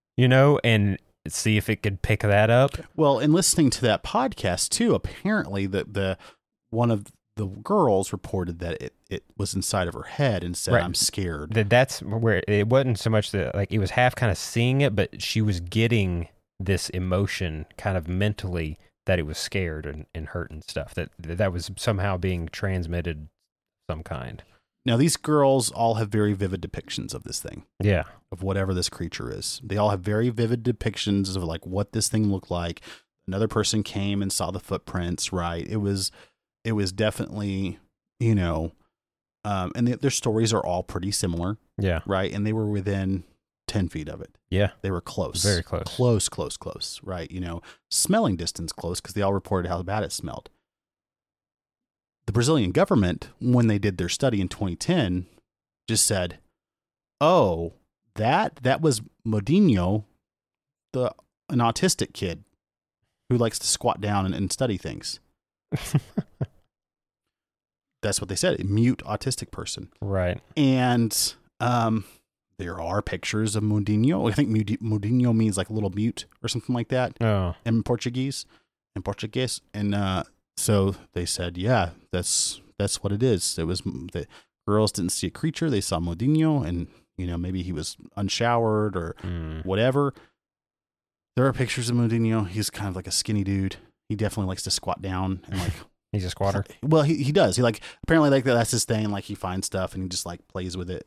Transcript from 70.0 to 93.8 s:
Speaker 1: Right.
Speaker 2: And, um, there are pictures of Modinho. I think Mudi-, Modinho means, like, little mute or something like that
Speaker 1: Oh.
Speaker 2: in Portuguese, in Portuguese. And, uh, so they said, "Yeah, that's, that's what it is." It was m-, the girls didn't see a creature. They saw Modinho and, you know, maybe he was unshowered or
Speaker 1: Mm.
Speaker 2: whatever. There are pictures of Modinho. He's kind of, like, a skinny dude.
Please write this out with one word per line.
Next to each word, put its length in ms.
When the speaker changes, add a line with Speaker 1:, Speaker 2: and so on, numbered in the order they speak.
Speaker 1:
Right. 400
Speaker 2:
And, 800
um, 440
there 220
are 200
pictures 560
of 60
Modinho. 680
I 40
think 140
Mudi-, 320
Modinho 540
means, 220
like, 140
little 200
mute 360
or 60
something 260
like 140
that 320
Speaker 1:
Oh. 340
Speaker 2:
in 180
Portuguese, 640
in 60
Portuguese. 580
And, 220
uh, 300
so 400
they 100
said, 320
"Yeah, 340
that's, 480
that's 240
what 100
it 100
is." 360
It 60
was 220
m-, 260
the 140
girls 260
didn't 200
see 160
a 20
creature. 400
They 100
saw 200
Modinho 640
and, 220
you 100
know, 120
maybe 240
he 100
was 240
unshowered 800
or 260
Speaker 1:
Mm. 420
Speaker 2:
whatever. 480
There 100
are 60
pictures 360
of 80
Modinho. 520
He's 200
kind 200
of, 80
like, 100
a 60
skinny 320
dude. 320